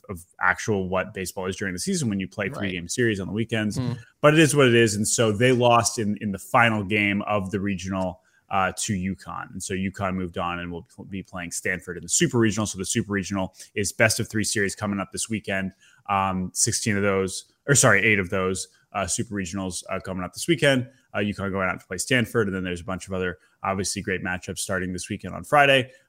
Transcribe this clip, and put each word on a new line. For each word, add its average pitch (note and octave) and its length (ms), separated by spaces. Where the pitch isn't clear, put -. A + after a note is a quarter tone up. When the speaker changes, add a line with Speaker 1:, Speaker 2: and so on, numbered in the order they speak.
Speaker 1:
of E2+ 140
actual F#2+ 460
what F#2 260
baseball F#2 340
is F#2+ 80
during F#2+ 180
the F2+ 60
season E3+ 280
when G2 120
you F#2 80
play G2+ 200
Speaker 2:
Right. - 100
Speaker 1:
three-game F2+ 300
series A2+ 320
on F2+ 80
the F2 60
weekends. A2 440
Speaker 3:
Hmm. B2 160
Speaker 1:
But D3+ 140
it D#3+ 40
is C#3+ 160
what C#3 120
it A#2 80
is. A2+ 200
And G#2 120
so A2 240
they B2 200
lost A#2 480
in, G#2 220
in G#2+ 100
the G2 80
final A#2 440
game G2+ 400
of G2 280
the G2+ 80
regional, F#2+ 640
uh, F#2+ 260
to - 160
uconn. F2+ 580
And F#2 100
so - 120
uconn F#2+ 400
moved F2+ 240
on F2 220
and F2 120
will E2+ 160
be F#2+ 140
playing F2 280
Stanford F2+ 460
in E2+ 60
the F2 60
Super B2+ 280
Regional. A2 300
So - 100
the F#2+ 80
Super G2 260
Regional F#2+ 440
is G2+ 180
best A2+ 280
of A2 100
three A2 140
series G2 320
coming G2+ 240
up F#2+ 120
this - 160
weekend. F#2+ 440
Um, F#2+ 460
sixteen - 420
of G2 60
those, G2 440
or C#3 60
sorry, G#2+ 320
eight G#2+ 140
of F2+ 100
those, F#2+ 380
uh, F#2+ 140
Super A#2 260
Regionals, F#2+ 560
uh, F#2+ 100
coming F#2 240
up F2 100
this - 140
weekend. C#3 400
Uh, G#2 80
uconn G2 320
going F#2+ 160
out F2+ 120
to - 80
play F#2 100
Stanford. A#2 500
And F#2+ 80
then F#2 80
there's F2 180
a E2 40
bunch F#2 220
of G2 60
other, F#2 260
obviously, F#2+ 400
great F2+ 200
matchups F2+ 360
starting F#2 340
this F2 160
weekend F#2+ 240
on E2+ 100
Friday. C#3 460